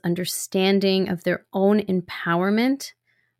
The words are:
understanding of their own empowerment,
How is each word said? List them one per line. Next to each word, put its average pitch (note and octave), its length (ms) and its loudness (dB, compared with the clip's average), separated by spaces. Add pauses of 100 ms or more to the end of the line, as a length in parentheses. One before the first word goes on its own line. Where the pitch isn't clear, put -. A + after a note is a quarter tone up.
understanding F#3+ 1040 0
of F3 140 -6
their - 280 -2
own G3+ 300 2
empowerment, G3 1120 -2 (460)